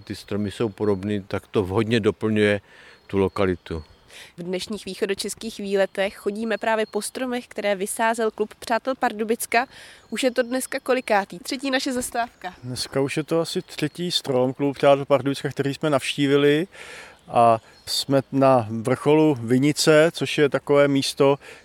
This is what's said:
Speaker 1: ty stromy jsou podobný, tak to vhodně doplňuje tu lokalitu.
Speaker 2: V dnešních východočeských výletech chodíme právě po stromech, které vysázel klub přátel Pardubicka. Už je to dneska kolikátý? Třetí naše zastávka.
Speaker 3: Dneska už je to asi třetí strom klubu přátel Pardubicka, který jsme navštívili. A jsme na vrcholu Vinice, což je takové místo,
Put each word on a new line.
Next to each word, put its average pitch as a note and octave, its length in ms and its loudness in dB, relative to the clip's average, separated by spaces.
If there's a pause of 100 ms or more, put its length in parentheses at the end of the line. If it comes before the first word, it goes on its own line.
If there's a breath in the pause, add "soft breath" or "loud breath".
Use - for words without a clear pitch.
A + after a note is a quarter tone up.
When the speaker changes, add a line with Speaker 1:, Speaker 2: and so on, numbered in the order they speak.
Speaker 1:
ty G2 120 -10
stromy G#2 340 -6
jsou A#2 180 -4
podobný, G2+ 600 -2
tak - 180 -6
to A2+ 160 0
vhodně G#2+ 380 0
doplňuje G#2 600 0 (460 loud breath)
tu G2 120 -2
lokalitu. F#2 680 -2 (520 loud breath)
Speaker 2:
V F3 60 -14
dnešních F#3 420 -8
východočeských G3 760 -6
výletech G3 580 -2
chodíme G#3 420 -4
právě A3 280 0
po G#3 160 -6
stromech, B3 460 -6
které G#3 260 -2
vysázel A3+ 560 -2
klub - 240 -6
přátel B3 400 -4
Pardubicka. A#3 720 -2 (440 loud breath)
Už G#3+ 120 -4
je B3+ 80 2
to B3 120 0
dneska B3+ 380 -6
kolikátý? G#3 580 -2
Třetí C#4 320 -8
naše C4+ 220 -2
zastávka. A#3 600 -8 (100)
Speaker 3:
Dneska B2+ 360 -4
už C#3 160 -2
je D#3+ 60 -2
to E3 180 -2
asi E3+ 220 -6
třetí - 480 -6
strom C3 440 0
klubu C#3+ 180 -2
přátel C#3 320 4
Pardubicka, C#3 440 0
který C3+ 260 -4
jsme D#3 160 -4
navštívili. C#3+ 760 2 (640 loud breath)
A A#2 320 4 (260 soft breath)
jsme - 360 0 (100)
na C3+ 380 4
vrcholu C3+ 720 2
Vinice, D3 720 4
což - 240 -4
je D3 100 4
takové C#3+ 400 4
místo, C#3 500 2 (260 loud breath)